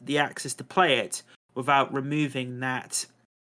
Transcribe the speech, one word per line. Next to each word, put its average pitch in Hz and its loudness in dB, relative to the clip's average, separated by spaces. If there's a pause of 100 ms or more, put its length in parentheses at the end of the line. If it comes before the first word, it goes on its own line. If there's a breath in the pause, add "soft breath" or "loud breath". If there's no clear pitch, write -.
the 131 -2
access 143 -2
to - -12
play 160 4
it - -4 (320 soft breath)
without 135 2
removing 135 -4
that, 127 -4 (360)